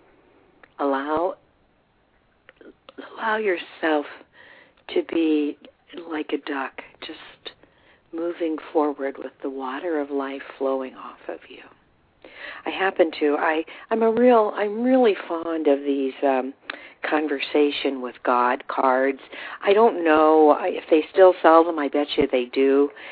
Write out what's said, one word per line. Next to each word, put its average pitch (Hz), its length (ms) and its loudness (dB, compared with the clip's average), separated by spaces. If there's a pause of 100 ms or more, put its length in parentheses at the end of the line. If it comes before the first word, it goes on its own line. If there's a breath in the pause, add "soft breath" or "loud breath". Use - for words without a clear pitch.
(800)
Allow, 147 560 -4 (1800)
allow 220 180 -4
yourself 165 720 -4 (880 soft breath)
to 175 100 -2 (100)
be 156 440 -2 (520)
like 156 200 -10
a - 200 -8
duck, 135 320 -10 (240)
just 156 120 -16 (960 soft breath)
moving 165 420 -6 (160)
forward 143 460 -2
with - 160 -14 (100)
the 143 60 -8
water 139 500 -6
of 143 100 -6
life 139 320 -6 (160)
flowing 135 380 -4
off - 320 -20
of 85 120 -12 (100)
you. - 120 -20 (1040 loud breath)
I 165 40 -6
happen 180 500 0
to, 147 180 2
I, 160 260 -2 (280 loud breath)
I'm 226 100 -2
a 226 80 4
real, 226 460 4
I'm 208 260 -4
really 247 320 4 (140)
fond 165 400 -4
of 139 120 4
these, 139 340 -2 (100)
um, 131 300 0 (540 loud breath)
conversation 143 920 -2
with 123 140 -10 (100)
God 123 440 0
cards. 135 500 0 (420 loud breath)
I 202 120 2
don't 196 320 4
know 156 560 6
if - 280 -6
they 156 220 4
still 185 300 8
sell 165 240 8
them. 170 120 -4
I 143 120 -4
bet 147 260 -2
you 143 160 2
they 127 140 0
do. 139 440 2 (220 loud breath)